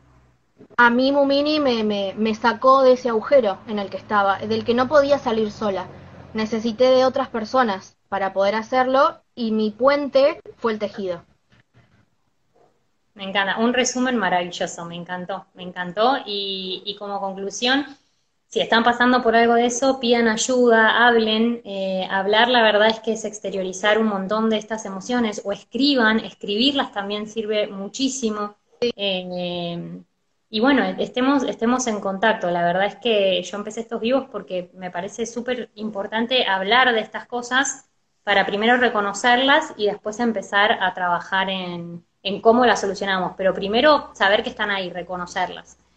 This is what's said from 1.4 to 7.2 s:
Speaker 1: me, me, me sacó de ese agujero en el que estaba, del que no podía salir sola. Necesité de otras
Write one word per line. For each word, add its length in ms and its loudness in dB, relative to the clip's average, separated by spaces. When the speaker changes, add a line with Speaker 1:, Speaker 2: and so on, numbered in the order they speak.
Speaker 1:
me, 240 0
me, 320 -2
me 180 -2
sacó 480 4
de 120 8
ese 140 -2
agujero 500 2
en 100 -6
el 120 -6
que 60 -10
estaba, 420 0
del 260 -4
que 100 0
no 140 2
podía 300 4
salir 340 -2
sola. 340 -4
Necesité 560 -2
de 140 6
otras 240 0